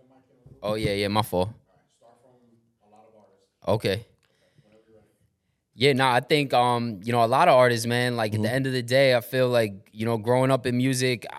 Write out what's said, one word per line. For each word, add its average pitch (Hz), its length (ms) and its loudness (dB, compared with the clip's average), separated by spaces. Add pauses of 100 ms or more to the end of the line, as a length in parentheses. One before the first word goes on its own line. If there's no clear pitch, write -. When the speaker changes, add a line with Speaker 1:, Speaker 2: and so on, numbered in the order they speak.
(600)
Speaker 1:
Oh, 104 140 -4
yeah, 107 200 -2
yeah, 101 140 -2
my 107 140 0
fault. 92 280 -2 (2250)
Okay. 107 380 -2 (1700)
Yeah, 135 200 2
nah, 131 180 2
I 123 80 2
think, 143 320 -2
um, 120 500 0
you 117 100 -6
know, 117 120 2
a - 20 2
lot 139 220 2
of 151 60 6
artists, 120 320 4
man, 120 280 -2
like, 110 200 -4
at 110 80 -2
the 110 40 -2
Speaker 2:
Mm-hmm. 113 100 -2
Speaker 1:
end 135 100 -2
of 131 80 -4
the 127 80 -4
day, 127 320 2
I 120 80 2
feel 131 260 0
like, 117 240 0 (200)
you 110 120 -6
know, 117 140 -2
growing 127 320 0
up 131 160 0
in 123 100 -2
music, 127 500 -2 (120)